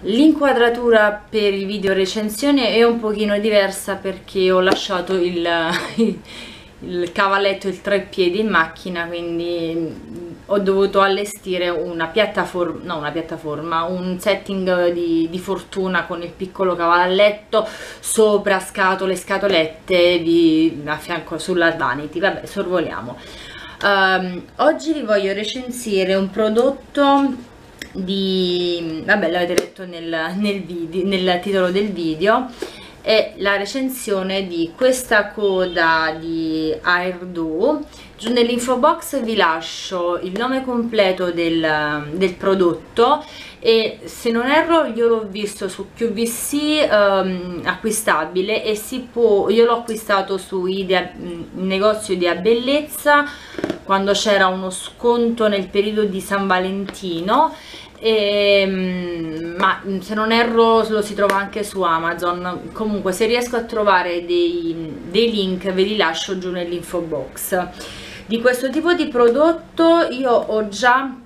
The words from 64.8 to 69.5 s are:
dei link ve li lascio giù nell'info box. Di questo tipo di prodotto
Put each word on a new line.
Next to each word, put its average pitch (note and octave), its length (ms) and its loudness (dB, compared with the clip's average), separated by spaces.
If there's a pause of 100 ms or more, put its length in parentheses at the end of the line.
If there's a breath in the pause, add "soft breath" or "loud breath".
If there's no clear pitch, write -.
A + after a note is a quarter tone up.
dei A3+ 220 2
link F#3+ 400 -2
ve F#3 120 2
li G#3 140 0
lascio F#3 420 -2
giù F3+ 120 -6
nell'info F3 500 -6
box. E3 640 -4 (600 loud breath)
Di A3+ 140 -2
questo B3 300 2
tipo D#4 220 0
di E4 140 0
prodotto D#4 1040 4